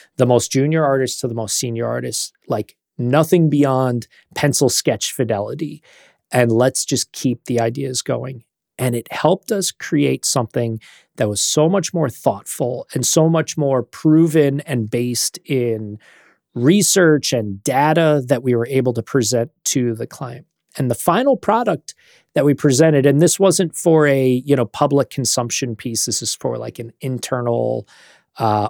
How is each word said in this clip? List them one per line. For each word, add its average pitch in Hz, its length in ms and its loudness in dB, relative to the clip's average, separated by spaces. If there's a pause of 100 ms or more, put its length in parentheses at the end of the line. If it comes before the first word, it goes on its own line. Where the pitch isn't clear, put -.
(160)
the 127 100 4
most 123 240 2
junior 151 340 0
artist 135 360 0
to 135 80 -4
the 113 60 -8
most 110 240 -6
senior 117 280 -4
artist, 120 460 -6 (160)
like, 110 280 -6 (200)
nothing 160 540 2
beyond 131 580 2 (260)
pencil 143 340 2
sketch - 440 -2
fidelity. 113 720 -6 (500)
And 123 180 2
let's 123 340 0
just - 280 -4
keep - 320 -4
the 120 160 -2
ideas 127 420 -4
going. 127 420 -8 (340)
And 127 160 -2
it 117 180 -6
helped - 400 -2
us 196 180 -2
create 143 540 -2
something 117 560 -4 (360)
that 110 120 0
was 104 140 -4
so 151 260 2
much 185 240 -2
more 160 160 -2
thoughtful 120 880 -4
and 127 100 -2
so 165 240 4
much 165 280 0
more 135 260 0
proven 156 800 2
and 120 300 -4
based 123 540 -4
in 110 540 -4 (560)
research 156 800 4
and 104 300 -4
data 151 640 2
that 123 160 0
we 127 120 0
were 117 120 0
able 131 280 0
to 113 80 -2
present 120 480 0 (140)
to 120 300 -2
the 110 120 -8
client. 127 400 -14 (300)
And 127 140 0
the 120 40 0
final 240 420 2
product 214 580 -2 (400)
that 147 100 2
we 143 100 4
presented, 143 500 4
and 143 160 4
this 170 200 4
wasn't 185 340 2
for 160 320 4
a, 135 220 2
you 127 260 0
know, 123 120 2
public 143 440 0
consumption 123 640 -4
piece, 113 300 -6
this - 180 -4
is - 140 -6
for, 120 200 -4
like, 117 220 -10
an 117 220 -14
internal, 120 880 -2 (480)
uh, 107 340 0